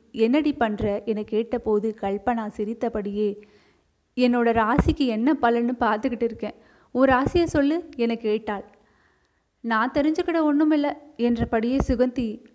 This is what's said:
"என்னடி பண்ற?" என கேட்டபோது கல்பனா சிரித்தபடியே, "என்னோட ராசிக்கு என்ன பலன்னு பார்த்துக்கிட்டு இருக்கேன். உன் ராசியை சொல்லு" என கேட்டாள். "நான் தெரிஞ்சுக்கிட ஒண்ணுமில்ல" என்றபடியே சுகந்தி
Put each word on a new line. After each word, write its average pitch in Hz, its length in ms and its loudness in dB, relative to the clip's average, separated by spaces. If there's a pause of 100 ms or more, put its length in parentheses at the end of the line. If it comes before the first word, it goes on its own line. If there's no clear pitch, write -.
(120)
"என்னடி 277 420 2
பண்ற?" 214 500 -2
என 214 200 -4
கேட்டபோது 214 800 -2
கல்பனா 208 460 -2
சிரித்தபடியே, 208 920 -4 (720)
"என்னோட 240 380 2
ராசிக்கு 254 520 2
என்ன 240 360 0
பலன்னு 240 380 2
பார்த்துக்கிட்டு 226 440 -2
இருக்கேன். 220 440 -8 (240)
உன் 262 180 4
ராசியை 277 340 2
சொல்லு" 320 520 0
என 233 200 -2
கேட்டாள். 220 500 -4 (960)
"நான் 233 300 0
தெரிஞ்சுக்கிட 320 520 0
ஒண்ணுமில்ல" 294 500 2 (240)
என்றபடியே 233 600 0 (100)
சுகந்தி 247 400 0 (280)